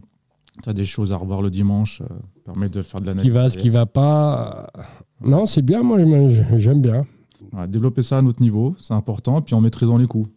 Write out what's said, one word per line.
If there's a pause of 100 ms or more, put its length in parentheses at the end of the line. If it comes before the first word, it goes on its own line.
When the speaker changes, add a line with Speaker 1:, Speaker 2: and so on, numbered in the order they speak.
(640)
Speaker 1:
t'as
des
choses
à
revoir
le
dimanche,
euh, (400)
permet
de
faire
de
Speaker 2:
Ce (100)
qui
va,
Speaker 1:
l'analyse
Speaker 2:
ce
qui
Speaker 1:
derrière.
Speaker 2:
va
pas,
euh, (400)
non,
c'est
bien,
moi,
moi,
j-, (160)
j'aime
bien. (480)
Speaker 1:
Ouais,
développer
ça
à
notre
niveau,
c'est
important.
Puis
en
maîtrisant
les
coûts.